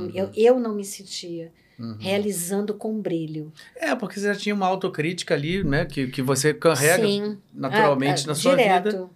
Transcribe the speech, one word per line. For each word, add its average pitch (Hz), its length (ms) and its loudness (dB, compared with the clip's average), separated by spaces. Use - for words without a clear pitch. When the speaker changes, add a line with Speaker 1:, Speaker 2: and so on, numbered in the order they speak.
Speaker 1:
Uhum. 180 100 -8
Speaker 2:
eu, 190 220 -2
eu 240 240 6
não 226 160 -2
me 202 100 -6
sentia. 170 680 -12
Speaker 1:
Uhum. 113 200 -8
Speaker 2:
realizando 196 760 -2
com 220 260 -6
brilho. 156 500 -4
Speaker 1:
É, 294 200 -2
porque 208 240 -8
você 202 80 -2
já 202 80 0
tinha 208 180 -2
uma 190 140 0
autocrítica 180 640 -2
ali, 165 300 -2
né, 151 220 0
que, 139 220 -4
que 127 140 -6
você 135 320 2
carrega 156 540 4
Speaker 2:
Sim. 202 300 -2
Speaker 1:
naturalmente 139 680 2
Speaker 2:
Ah, - 40 -6
ah, - 20 -4
Speaker 1:
na 151 80 -2
sua 269 200 2
Speaker 2:
direto, 196 360 4
Speaker 1:
vida. 185 240 -6